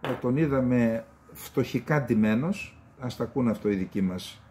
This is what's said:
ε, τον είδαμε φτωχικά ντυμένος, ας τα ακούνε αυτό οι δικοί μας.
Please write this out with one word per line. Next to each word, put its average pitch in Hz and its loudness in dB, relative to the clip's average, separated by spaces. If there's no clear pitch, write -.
ε, 131 -4
τον 127 0
είδαμε 123 2
φτωχικά - -2
ντυμένος, 113 0
ας 123 -8
τα 120 -4
ακούνε 120 0
αυτό 104 0
οι 104 2
δικοί 95 -2
μας. 92 -6